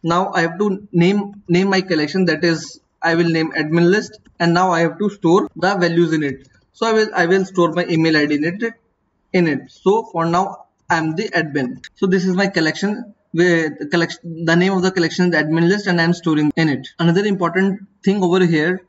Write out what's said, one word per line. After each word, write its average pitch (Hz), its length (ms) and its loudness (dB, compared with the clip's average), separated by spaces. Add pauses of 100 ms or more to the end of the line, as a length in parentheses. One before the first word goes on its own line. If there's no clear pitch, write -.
Now 175 300 0
I 175 120 0
have 165 160 -4
to 202 340 -2
name, 196 560 0
name 185 200 2
my 190 120 2
collection, 175 460 0
that 160 180 0
is 165 340 -2 (220)
I 165 140 0
will 170 120 2
name 160 240 0
admin 160 400 2
list, 202 260 -2 (220)
and 170 140 2
now 185 180 2
I 165 80 0
have 165 200 0
to 208 100 0
store 190 480 0
the 185 180 0
values 170 380 2
in 156 100 -2
it. 135 240 -8 (240)
So - 160 -4
I 220 60 2
will, 214 200 2
I 175 120 0
will 190 180 2
store 175 300 0
my 170 120 -2
email 160 300 0
I 147 120 2
D 147 80 0
in 147 100 -2
it, 214 280 -6 (600)
in 180 140 2
it. 139 240 -4
So 214 320 0
for 165 220 -4
now 185 420 -4 (240)
I 170 60 0
am 160 180 -2
the 208 140 -4
admin. 147 560 -4 (100)
So 190 120 -2
this 185 180 0
is 185 100 0
my 196 120 0
collection, 190 680 -4 (180)
with 160 600 0
collection, 165 540 -4
the 165 100 2
name 185 180 2
of 190 80 0
the 185 80 2
collection 180 420 0
is 170 80 0
admin 160 300 0
list, 202 160 0
and 175 160 0
I - 20 2
am 170 100 2
storing 151 420 0
in 165 120 0
it. 131 200 -4 (100)
Another 170 280 2
important 190 560 -2 (220)
thing 196 200 0
over 180 200 2
here 165 460 0